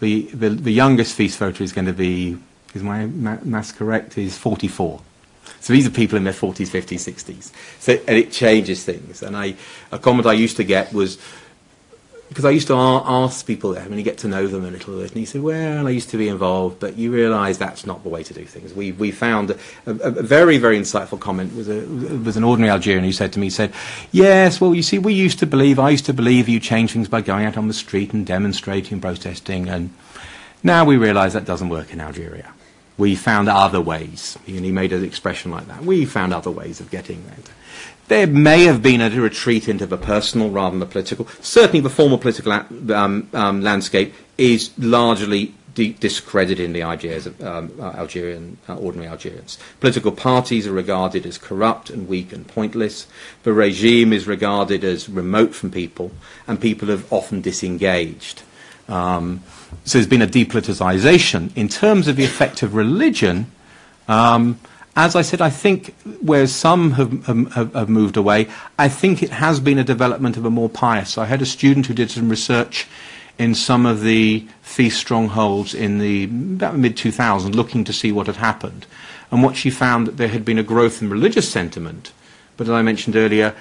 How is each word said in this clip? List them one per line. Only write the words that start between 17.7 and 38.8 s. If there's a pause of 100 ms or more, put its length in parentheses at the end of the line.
not
the
way
to
do
things."
We,
we
found
a, (260)
a,
a
very,
very
insightful
comment
was
a, (440)
was
an
ordinary
Algerian
who
said
to
me,
he
said, (400)
"Yes,
well,
you
see,
we
used
to
believe,
I
used
to
believe
you
change
things
by
going
out
on
the
street
and
demonstrating,
protesting,
and (720)
now
we
realise
that
doesn't
work
in
Algeria. (460)
We
found
other
ways."
And
he
made
an
expression
like
that.
"We
found
other
ways
of
getting
that." (580)
There
may
have